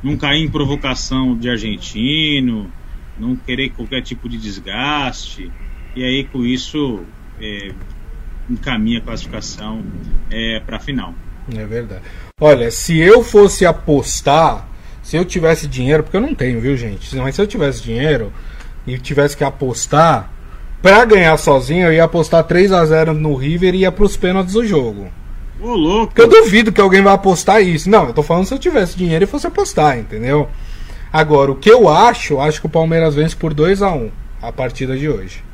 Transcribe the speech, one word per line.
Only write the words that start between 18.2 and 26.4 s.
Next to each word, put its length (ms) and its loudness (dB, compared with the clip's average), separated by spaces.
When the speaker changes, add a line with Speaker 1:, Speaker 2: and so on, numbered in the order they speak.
Speaker 2:
e 120 -6
tivesse 400 -2
que 60 -2
apostar, 880 0
pra 240 8
ganhar 320 6
sozinho, 500 2
eu 60 4
ia 100 6
apostar 400 2
três 280 4
a 140 4
zero 280 2
no 220 -2
River 380 0
e 60 0
ia 120 4
pros 260 2
pênaltis 360 0
do 120 0
jogo. 440 -2
Speaker 1:
Ô, 120 -6
louco! 400 0
Speaker 2:
Porque 80 6
eu 60 10